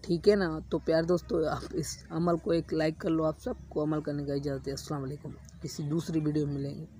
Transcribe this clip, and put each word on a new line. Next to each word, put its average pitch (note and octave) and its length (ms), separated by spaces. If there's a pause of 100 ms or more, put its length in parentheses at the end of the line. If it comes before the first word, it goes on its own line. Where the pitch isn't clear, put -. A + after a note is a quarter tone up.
ठीक F3 240
है G#3 80
ना। F#3 120 (220)
तो E3 100
प्यार E3 240
दोस्तों, E3+ 420
आप B2+ 280
इस - 220 (160)
अमल E3+ 240
को E3+ 160
एक E3 200
लाइक D#3+ 280
कर F3 100
लो। D#3+ 140
आप D#3 140
सबको - 440
अमल D#3 180
करने D3 260
का C#3+ 80
इजाज़त C#3 320
है। C#3 60
अस्सलाम C#3 300
वालेकुम, C#3 300 (300)
किसी D#3 220
दूसरी D#3+ 360
वीडियो D3+ 260
में C#3+ 80
मिलेंगे। C#3 320 (140)